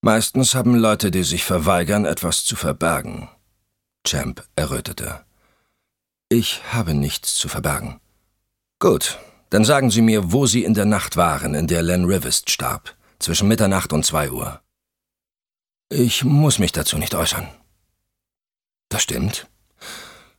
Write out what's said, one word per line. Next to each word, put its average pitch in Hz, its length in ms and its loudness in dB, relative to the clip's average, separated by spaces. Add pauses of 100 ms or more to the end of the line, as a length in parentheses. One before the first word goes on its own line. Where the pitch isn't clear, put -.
„Meistens 113 540 2
haben 123 200 4
Leute, 107 360 2
die 92 120 0
sich 82 200 -2
verweigern, 90 600 2
etwas 82 400 -2
zu - 100 -2
verbergen.“ - 760 -4 (800)
Champ - 480 -6
errötete. - 720 -6 (1040)
„Ich 113 320 0 (100)
habe 101 220 -2
nichts 71 420 -2
zu - 140 -4
verbergen.“ 73 500 -6 (800)
„Gut, - 400 2 (300)
dann 107 160 4
sagen 135 260 4
Sie 110 100 4
mir, 107 300 4
wo 139 140 4
Sie 117 180 2
in 95 100 2
der 101 120 2
Nacht 104 320 0
waren, 76 360 0
in 78 140 -2
der 85 160 2
Len 90 220 2
Rivest 90 440 -2
starb, - 460 -6 (240)
zwischen 85 280 0
Mitternacht 101 440 2
und 76 140 0
zwei 76 260 -2
Uhr.“ 67 300 -10 (1300)
„Ich 123 340 0
muss 143 360 4
mich 92 120 2
dazu - 260 -4
nicht 73 160 -4
äußern.“ 82 340 -2 (1400)
„Das - 140 -2
stimmt. - 440 -6 (920)